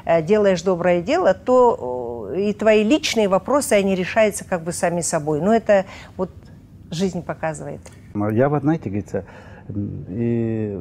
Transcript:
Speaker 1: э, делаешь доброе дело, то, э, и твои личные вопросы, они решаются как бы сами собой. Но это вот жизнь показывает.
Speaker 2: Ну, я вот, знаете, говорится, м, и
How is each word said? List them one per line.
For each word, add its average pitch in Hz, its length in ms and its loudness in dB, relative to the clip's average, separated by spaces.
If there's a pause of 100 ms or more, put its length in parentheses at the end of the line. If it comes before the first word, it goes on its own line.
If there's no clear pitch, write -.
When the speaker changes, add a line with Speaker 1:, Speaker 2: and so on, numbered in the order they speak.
Speaker 1:
э, 170 160 4
делаешь 196 400 2
доброе 180 400 2
дело, 262 320 2
то, 123 1000 0
э, 185 140 -2
и 202 40 0
твои 214 300 4
личные 226 440 2
вопросы, 220 460 0
они 196 220 2
решаются 202 500 0
как 175 180 -4
бы 175 80 -4
сами 170 300 -2
собой. 156 400 -2
Но 202 120 2
это 208 320 2 (320)
вот 185 120 -4 (600)
жизнь 175 320 -4
показывает. 151 580 -8 (320)
Speaker 2:
Ну, 104 160 -2
я 120 200 2
вот, 147 120 0
знаете, 151 280 -2
говорится, 98 340 -6 (460)
м, 101 400 -8
и 113 720 -4